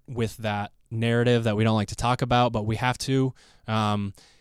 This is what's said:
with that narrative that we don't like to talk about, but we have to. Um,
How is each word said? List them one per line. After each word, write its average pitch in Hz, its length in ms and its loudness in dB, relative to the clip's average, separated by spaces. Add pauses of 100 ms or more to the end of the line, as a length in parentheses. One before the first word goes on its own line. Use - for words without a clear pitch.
with 117 300 -6
that 104 340 -4 (180)
narrative 117 540 2
that 107 140 2
we 110 60 2
don't 110 100 4
like 104 140 0
to - 60 -10
talk 123 280 0
about, 123 300 2
but 110 120 -2
we 110 120 -2
have 127 220 -2
to. 131 360 0 (340)
Um, 104 460 -2 (260)